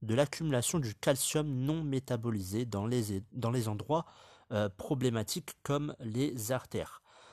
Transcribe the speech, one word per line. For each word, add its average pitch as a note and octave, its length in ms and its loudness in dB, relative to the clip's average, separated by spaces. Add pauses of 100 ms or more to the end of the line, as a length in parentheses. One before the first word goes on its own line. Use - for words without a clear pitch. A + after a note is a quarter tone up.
de A2 140 2
l'accumulation C#3+ 640 2
du A2 160 -2
calcium D3+ 520 2
non C#3+ 360 0
métabolisé A#2 840 0
dans G#2 220 -2
les, G#2+ 440 0
dans A#2 200 -2
les A#2+ 160 0
endroits, C#3 380 0 (460)
euh, G#2 180 2
problématiques B2+ 840 -2 (100)
comme D3 380 0
les A#2 520 -2
artères. - 520 -4 (300)